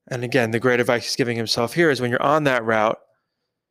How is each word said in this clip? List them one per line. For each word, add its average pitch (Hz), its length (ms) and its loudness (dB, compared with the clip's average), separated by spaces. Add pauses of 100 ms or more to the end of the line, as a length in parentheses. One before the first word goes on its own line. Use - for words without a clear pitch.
And 123 160 -8
again, 120 260 0
the 117 80 0
great 120 220 2
advice 120 240 0
he's - 120 -6
giving 120 200 -2
himself 117 380 -2
here 165 160 2
is 123 100 -2
when 123 100 -2
you're 123 100 0
on 151 240 2
that 127 200 0
route, 110 360 0 (720)